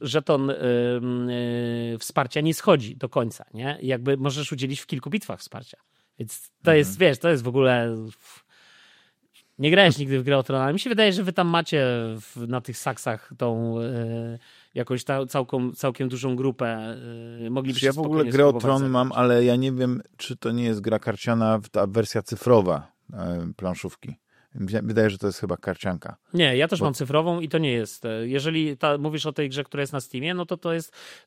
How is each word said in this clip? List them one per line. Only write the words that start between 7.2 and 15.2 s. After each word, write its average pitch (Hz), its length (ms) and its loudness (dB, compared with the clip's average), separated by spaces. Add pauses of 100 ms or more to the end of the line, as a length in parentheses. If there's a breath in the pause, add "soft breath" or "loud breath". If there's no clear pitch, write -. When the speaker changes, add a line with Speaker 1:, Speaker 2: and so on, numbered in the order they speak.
Speaker 1:
jest 143 140 2
w 120 40 -2
ogóle, 123 480 2 (1600 soft breath)
nie 143 120 4
grałeś 180 260 8
nigdy 135 220 0
w 131 40 -4
grę 139 140 4
o 131 60 2
Tron, 131 180 0
ale 139 120 0
mi 196 60 0
się 254 100 -6
wydaje, 214 240 4
że 190 100 -2
wy 180 100 -2
tam 175 140 2
macie 165 380 0 (360)
w, - 140 -20 (120)
na 123 140 -4
tych 120 160 -12
saksach - 600 -6
tą, 117 440 -2
e, 117 580 -6 (340 soft breath)
jakąś 123 300 -4
ta-, 135 220 -2